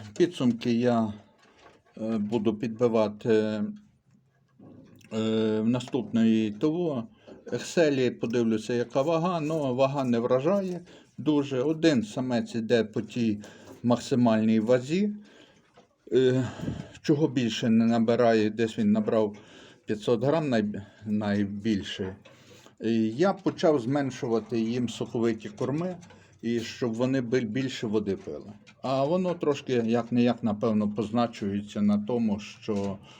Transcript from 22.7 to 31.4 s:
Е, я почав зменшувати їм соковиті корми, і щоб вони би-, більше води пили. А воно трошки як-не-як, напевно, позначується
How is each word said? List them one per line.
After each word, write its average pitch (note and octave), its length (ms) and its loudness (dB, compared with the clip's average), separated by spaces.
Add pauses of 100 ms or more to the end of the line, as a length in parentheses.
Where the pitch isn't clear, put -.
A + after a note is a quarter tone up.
Е, A2+ 120 -2
я A2+ 400 2
почав D#3 480 0
зменшувати A#2+ 800 -2
їм A#2 280 -2
соковиті A2+ 600 -4
корми, D#3 480 -6 (460)
і A#2 180 -2
щоб A2+ 340 -6
вони B2+ 260 0
би-, B2 200 0
більше A#2+ 460 -4
води G2+ 300 -2
пили. D2 360 -14 (300)
А C3 220 0
воно F3+ 300 0
трошки D3 380 -2
як-не-як, A#2+ 720 2
напевно, G#2+ 520 0
позначується G#2 880 -2